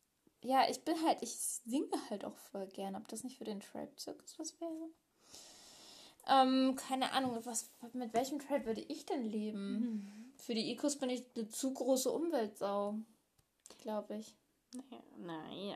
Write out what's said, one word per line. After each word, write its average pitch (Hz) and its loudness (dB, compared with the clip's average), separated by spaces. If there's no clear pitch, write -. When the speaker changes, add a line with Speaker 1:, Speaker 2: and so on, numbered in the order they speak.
Speaker 1:
ja, 262 6
ich 254 0
bin 330 4
halt, - 4
ich - -4
singe - 0
halt 202 -4
auch 208 -6
voll 196 -8
gern. 196 -6
Ob 220 -10
das 220 -8
nicht 247 -10
für 220 -10
den 208 -4
Trap - -10
Circus - -12
was - -8
wäre? 320 -6
Ähm, 262 8
keine 262 0
Ahnung, 262 2
was, 240 -4
mit 247 -4
welchem 269 2
Trap - 0
würde 220 0
ich - -8
denn 294 0
leben? 208 -2
Speaker 2:
Mhm. 214 -4
Speaker 1:
Für - -4
die 220 0
Ecos 285 0
bin 254 0
ich 254 -2
eine 220 -4
zu 262 -2
große 254 4
Umweltsau, 214 2
glaub 214 -2
ich. 214 -8
Speaker 2:
Naja, 247 -14
nein, 170 -8